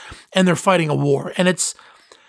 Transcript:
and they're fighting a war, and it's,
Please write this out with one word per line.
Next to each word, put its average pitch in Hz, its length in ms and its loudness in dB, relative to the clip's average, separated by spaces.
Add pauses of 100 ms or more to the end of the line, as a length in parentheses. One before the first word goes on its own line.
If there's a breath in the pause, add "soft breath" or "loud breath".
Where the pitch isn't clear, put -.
(340 loud breath)
and 185 120 4
they're 180 120 4
fighting 170 320 0
a 143 60 -2
war, 139 420 -2
and 180 100 2
it's, - 280 -2 (540 soft breath)